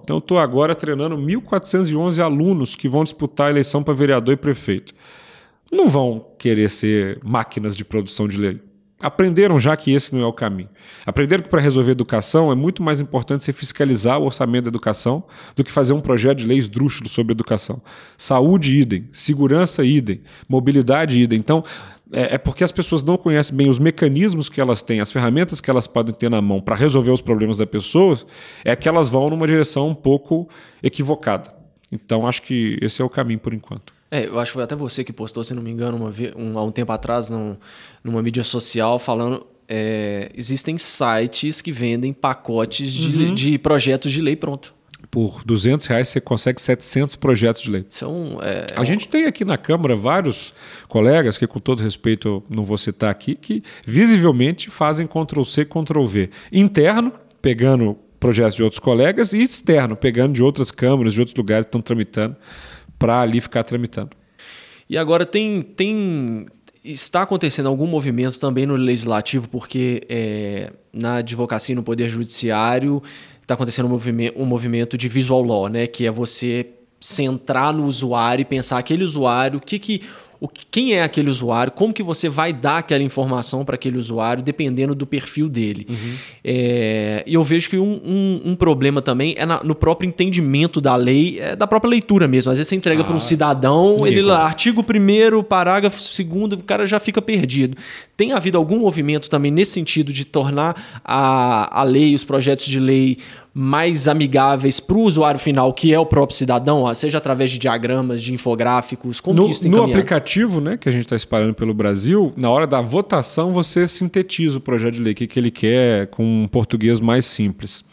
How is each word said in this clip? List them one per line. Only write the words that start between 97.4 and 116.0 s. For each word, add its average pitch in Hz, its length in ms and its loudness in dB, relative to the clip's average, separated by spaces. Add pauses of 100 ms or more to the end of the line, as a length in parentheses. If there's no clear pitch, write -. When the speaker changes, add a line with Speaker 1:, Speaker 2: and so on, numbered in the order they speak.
Speaker 2:
Tem 226 160 0
havido 185 260 0
algum 170 220 2
movimento 151 500 0
também 143 220 2
nesse 180 200 2
sentido 151 420 -2
de 135 100 -6
tornar 147 800 -4
a, 127 800 2
a - 20 4
lei, 143 320 4
os 139 80 -2
projetos 135 420 0
de 135 140 -2
lei 131 380 2 (340)
mais 147 560 0
amigáveis 139 720 2
pro 190 200 0
usuário 156 400 4
final, 131 340 2
que 160 180 4
é 156 80 6
o 160 60 2
próprio 143 320 2
cidadão, 131 480 2
ah, 117 80 0
seja 151 240 -2
através 135 320 0
de 127 80 -4
diagramas, 120 640 -2
de 120 100 -6
infográficos, 123 880 -2
como 165 160 0
Speaker 1:
No, 180 100 6
Speaker 2:
que 175 60 2
isso 147 120 -4
tem 170 80 4
Speaker 1:
no 202 60 6
Speaker 2:
caminhado? 208 220 4
Speaker 1:
aplicativo, 185 640 0
né, 175 160 -4
que - 100 -8
a 131 40 2
gente 120 160 -2
tá 127 80 -2
espalhando 110 400 0
pelo 110 180 -2
Brasil, 107 640 2
na 123 120 0
hora 147 180 2
da 135 120 0
votação 156 720 -2
você 175 360 0
sintetiza 170 720 -2
o - 20 -10
projeto 117 320 -2
de 117 80 -6
lei, 110 120 0
o - 20 -10
que 120 100 -6
que 120 140 -4
ele 120 100 2
quer, 113 580 2